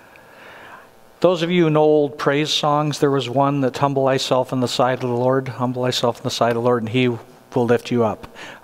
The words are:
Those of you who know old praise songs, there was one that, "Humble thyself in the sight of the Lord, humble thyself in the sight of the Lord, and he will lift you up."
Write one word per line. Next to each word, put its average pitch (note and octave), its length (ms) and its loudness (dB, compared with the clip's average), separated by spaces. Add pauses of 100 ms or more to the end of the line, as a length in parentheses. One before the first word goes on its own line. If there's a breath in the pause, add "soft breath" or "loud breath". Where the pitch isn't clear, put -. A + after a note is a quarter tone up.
(1200 loud breath)
Those F3 220 2
of E3+ 80 -2
you F3+ 140 4
who D#3+ 80 4
know D3+ 100 4
old D3+ 360 2
praise D3 340 0
songs, D3 480 0
there C#3+ 120 2
was C3+ 180 -2
one C#3 320 0
that, B2+ 160 -2
"Humble C#3 280 0
thyself C3 480 0
in C3 60 -2
the B2 80 0
sight B2+ 360 0
of B2+ 60 -4
the A#2+ 60 -2
Lord, C3 320 2
humble B2 360 -4
thyself B2 340 -2
in - 60 -14
the B2+ 60 -4
sight A#2 200 0
of A#2+ 60 0
the A#2 60 -2
Lord, B2 220 2
and A2 60 -6
he B2+ 200 2
will - 560 -4
lift A#2 260 0
you A#2+ 140 2
up." G2+ 220 -6 (360 loud breath)